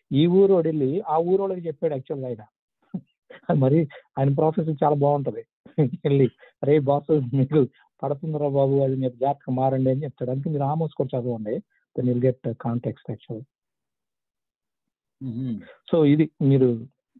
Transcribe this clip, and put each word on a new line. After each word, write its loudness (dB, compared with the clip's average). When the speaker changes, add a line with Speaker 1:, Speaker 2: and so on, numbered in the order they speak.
Speaker 1:
ఈ 2
ఊరోడు 4
వెళ్ళి -2
ఆ -2
ఊరోళ్ళకి -2
చెప్పాడు -4
యాక్చువల్ -8
గా -8
ఆయన. -10
<laughs> -6
మరి 4
ఆయన 2
ప్రాఫెసర్ 0
చాలా 2
బాగుంటది, -2
వెళ్ళి, 2
"అరే 4
బాస్, 0
మీకు 2
పడుతుందిరా -4
బాబు, 2
అది 0
మీరు -2
జాగ్రత్తగా -4
మారండి" 0
అని -2
చెప్తాడు. -8
అందుకే -4
మీరు -2
ఆమోస్ -4
కూడా -4
చదవండి, -6
then 0
you'll 2
get -16
the -6
context -6
actually. -12
Speaker 2:
Mm-hmm. -8
Speaker 1:
So 0
ఇది 4
మీరు 4